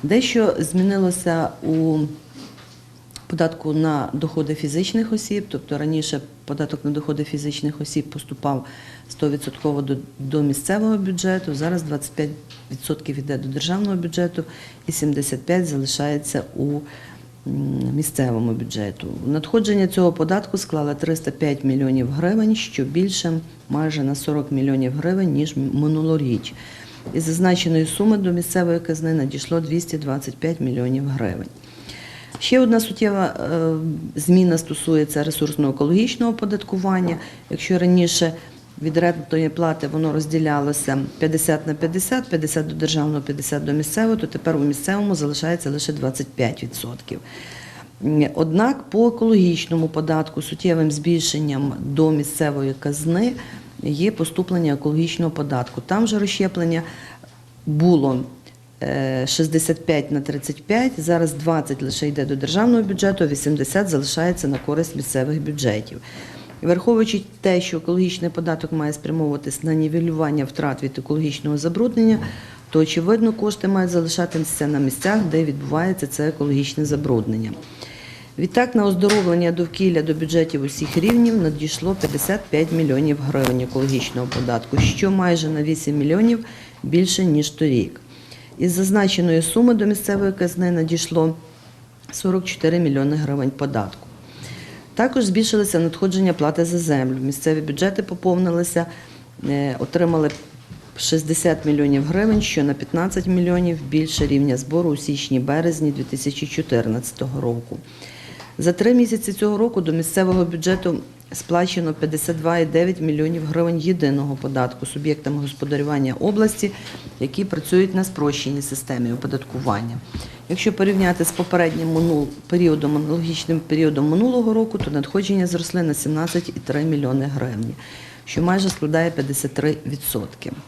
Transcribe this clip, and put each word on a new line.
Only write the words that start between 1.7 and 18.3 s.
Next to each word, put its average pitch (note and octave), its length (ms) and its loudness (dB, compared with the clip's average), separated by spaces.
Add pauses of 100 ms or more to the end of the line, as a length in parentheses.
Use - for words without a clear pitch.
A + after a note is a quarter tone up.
податку E3 460 -2
на D3+ 400 2
доходи D3+ 420 -2
фізичних F#3+ 580 0
осіб, G#3 360 -4
тобто C#3+ 300 -6
раніше D3+ 420 -2 (240)
податок C#3+ 400 -6
на C#3+ 60 0
доходи D3 340 -2
фізичних D3 560 -6
осіб D3 300 -4
поступав C#3 560 -6 (420)
сто D3+ 220 -2
відсотків C#3+ 520 -4
до, C#3 140 -2 (220)
до C3+ 240 -2
місцевого G3+ 540 2
бюджету, F#3 580 -2
зараз D#3+ 280 -2
двадцять D3 300 -6
п'ять D3+ 180 -2 (400)
відсотків C#3+ 480 -6
йде C#3 200 -4
до C3 100 -6
державного F#3 480 -2
бюджету F3 480 -2 (420)
і D#3+ 60 -4
сімдесят C#3+ 500 -2
п'ять F3+ 240 0
залишається D3 760 -2 (140)
у, C#3+ 240 -2 (680)
м, C3+ 480 -2
місцевому B2 580 0